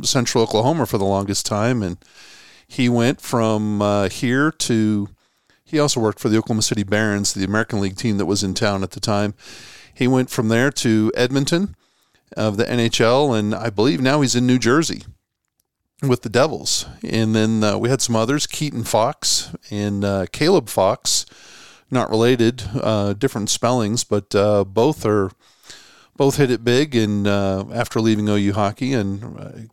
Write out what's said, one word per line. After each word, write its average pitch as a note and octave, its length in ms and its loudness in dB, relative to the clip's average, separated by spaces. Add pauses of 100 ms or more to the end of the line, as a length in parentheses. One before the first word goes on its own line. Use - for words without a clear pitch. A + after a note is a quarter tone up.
Central A#2+ 400 2
Oklahoma A#2+ 420 2
for A#2+ 120 -2
the G2 80 0
longest G2 400 -2
time, A2 360 0
and F#2 160 -4 (680)
he B2 200 -2
went A#2+ 320 2
from, G#2+ 640 0
uh, G2+ 280 2
here C3+ 420 -2
to, G#2+ 580 0 (540)
he D#3 160 -2
also C#3+ 200 2
worked G#2+ 200 0
for A#2 100 0
the A2 80 4
Oklahoma A2 240 0
City G#2+ 220 -2
Barons, G#2 500 0
the G2 100 -4
American G#2+ 360 -2
League G2 180 -4
team G#2+ 200 -2
that F#2 100 0
was G2+ 160 0
in F#2+ 100 -2
town G2 300 -2
at F2+ 80 -8
the - 80 -12
time. G#2 340 -2 (580)
He B2+ 160 -2
went B2+ 220 2
from A2 200 -2
there A#2+ 220 4
to A2 440 2
Edmonton C#3 600 0 (640)
of G#2 200 0
the A#2 120 0
N A#2+ 100 0
H A2+ 220 0
L, B2+ 320 4
and G#2+ 220 0
I A2 140 -4
believe C3 320 0
now C#3 200 2
he's B2 140 0
in B2 100 2
New B2 140 4
Jersey B2+ 440 0 (960)
with B2+ 200 0
the - 80 -8
Devils. A2+ 560 0 (180)
And A2 320 0
then, A2 280 2
uh, G2+ 140 0
we A2 120 -2
had C3+ 120 0
some A#2 140 -2
others, B2 320 0
Keaton C#3+ 360 -6
Fox - 640 -2 (220)
and, G#2 340 -2
uh, G2 260 -2
Caleb D3+ 380 0
Fox, - 560 0 (640)
not B2+ 180 0
related, A#2 540 2 (120)
uh, G#2 380 0
different A2 360 -2
spellings, A#2 540 0
but, - 320 -4
uh, G2+ 280 4
both A2+ 420 0
are, G#2 260 0 (840)
both C#3 220 2
hit C3+ 140 4
it A#2 120 -2
big B2+ 320 2
and, G#2 320 2
uh, G2 460 0
after A#2 260 -4
leaving G#2+ 300 2
O G#2 60 2
U G2+ 180 0
hockey, G#2+ 400 -2
and, G2 460 -6
uh, - 120 -14 (220)